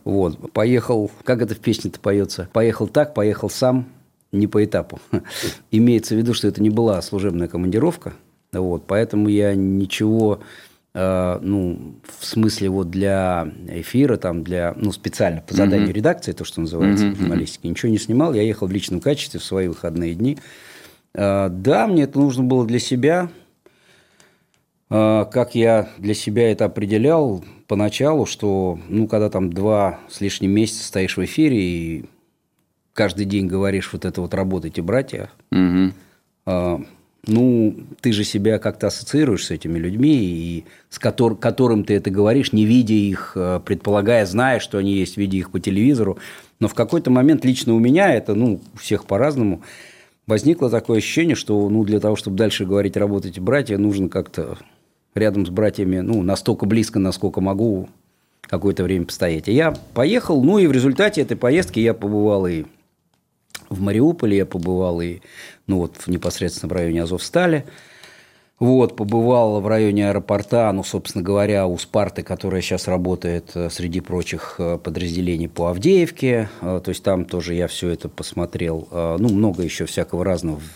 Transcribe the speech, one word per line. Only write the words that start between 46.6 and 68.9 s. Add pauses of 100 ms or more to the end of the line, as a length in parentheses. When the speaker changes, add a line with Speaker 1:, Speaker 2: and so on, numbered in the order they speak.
Speaker 1:
Но
в
какой-то
момент
лично
у
меня,
это,
ну, (120)
у
всех
по-разному, (640)
возникло
такое
ощущение,
что,
ну,
для
того,
чтобы
дальше
говорить
«работайте,
братья»,
нужно
как-то (560)
рядом
с
братьями,
ну,
настолько
близко,
насколько
могу, (520)
какое-то
время
постоять.
И
я (200)
поехал,
ну,
и
в
результате
этой
поездки
я
побывал
и (1080)
в
Мариуполе,
я
побывал
и, (480)
ну,
вот,
в,
непосредственно
в
районе
Азовстали. (960)
Вот,